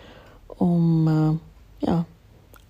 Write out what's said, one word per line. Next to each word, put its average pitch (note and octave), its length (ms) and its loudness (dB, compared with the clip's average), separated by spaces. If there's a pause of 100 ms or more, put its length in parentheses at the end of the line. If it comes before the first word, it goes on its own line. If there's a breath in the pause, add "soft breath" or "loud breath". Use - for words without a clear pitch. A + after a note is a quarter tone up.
(480 soft breath)
um, D#3+ 960 0 (400)
äh, - 40 -6
ja, E3+ 200 -2 (640)